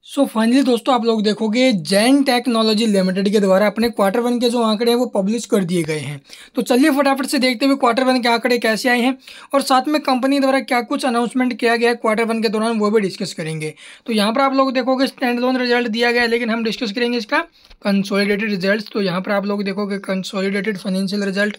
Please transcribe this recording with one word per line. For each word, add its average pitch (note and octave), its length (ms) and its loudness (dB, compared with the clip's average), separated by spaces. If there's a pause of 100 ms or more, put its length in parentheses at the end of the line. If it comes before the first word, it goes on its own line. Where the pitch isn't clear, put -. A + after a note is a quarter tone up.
So C#4 180 0
finally A#3 380 2
दोस्तों, B3+ 300 2
आप A3+ 100 0
लोग A3+ 180 2
देखोगे A3 500 2 (120)
जैन A3+ 400 4
टेक्नोलॉजी A3+ 640 0
लिमिटेड G3 440 2
के G#3+ 100 2
द्वारा G3 260 4
अपने A3 240 0
क्वार्टर G#3+ 300 0
वन A#3+ 200 0
के A#3+ 100 2
जो A#3+ 120 0
आंकड़े A3 280 0
हैं A#3+ 80 2
वो B3 80 2
पब्लिश A3 400 -2
कर G3 180 2
दिए F3 180 0
गए D#3 160 -4
हैं। C#3 220 -8 (340)
तो B3 80 -2
चलिए C4+ 280 4
फटाफट C4+ 360 0
से D4 120 -2
देखते B3+ 280 0
हुए C#4 100 2
क्वार्टर B3+ 280 0
वन B3+ 180 2
के A#3+ 60 0
आंकड़े A#3 300 0
कैसे A3 300 0
आए A#3+ 120 2
हैं C4 160 0 (380)
और C#4 80 2
साथ C4 260 2
में D4+ 140 0
कंपनी C4+ 380 0
द्वारा C4 220 2
क्या A#3+ 200 -2
कुछ C#4 240 -6
अनाउंसमेंट A#3+ 540 -2
किया A#3 160 2
गया A#3 120 2
है A#3+ 80 2
क्वार्टर A3 280 0
वन A3+ 180 -2
के A3+ 60 0
दौरान, A3 300 -2
वो G#3 120 0
भी A3 100 2
डिस्कस F#3+ 320 -6
करेंगे। D#3 420 -8 (320)
तो A#3+ 60 -6
यहाँ G#3+ 200 0
पर C#4 80 0
आप C4+ 140 2
लोग C4+ 200 2
देखोगे C4 320 0
स्टैंडअलोन B3 500 -2
रिजल्ट A#3+ 320 0
दिया A#3 240 0
गया A#3+ 100 2
है, A#3 60 0
लेकिन A#3 220 0
हम A3+ 140 -2
डिस्कस A3 280 -4
करेंगे A#3+ 260 -2
इसका C#4+ 220 -2 (420)
कंसोलिडेटेड G3+ 680 0
रिजल्ट्स। G3+ 420 -2
तो G3+ 100 -2
यहाँ F#3 180 -2
पर G#3 120 -4
आप G3+ 140 0
लोग G3+ 180 -4
देखोगे G3 380 -4
consolidated G3 800 -4
financial G3 480 -2
result G3+ 280 -2